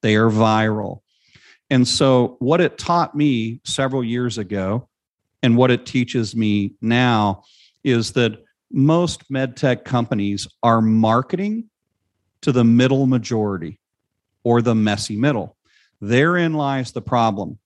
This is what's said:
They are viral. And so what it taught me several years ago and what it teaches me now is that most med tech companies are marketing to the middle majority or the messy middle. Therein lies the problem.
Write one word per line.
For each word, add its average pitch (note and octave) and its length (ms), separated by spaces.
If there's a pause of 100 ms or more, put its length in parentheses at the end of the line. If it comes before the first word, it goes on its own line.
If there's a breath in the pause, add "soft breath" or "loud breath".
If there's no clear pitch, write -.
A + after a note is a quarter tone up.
They G#2+ 140
are A2+ 120
viral. A2 720 (680 soft breath)
And B2+ 160
so C3 540
what D#3 200
it E3 180
taught E3+ 360
me B2 500
several C3+ 380
years A#2+ 360
ago G2 500 (540)
and A#2 140
what B2+ 140
it A#2+ 160
teaches A#2+ 480
me G#2 480
now A2+ 640 (400 soft breath)
is A#2+ 280
that A2+ 300 (300)
most D#3 580
med C3 260
tech B2+ 280
companies G2+ 640 (160)
are A2+ 160
marketing B2+ 920 (720)
to D3+ 80
the B2 140
middle B2+ 420
majority G#2+ 720 (640)
or A#2+ 200
the A#2 120
messy G#2+ 420
middle. A#2+ 400 (440)
Therein D#3+ 540
lies C#3 360
the A2+ 120
problem. G#2 640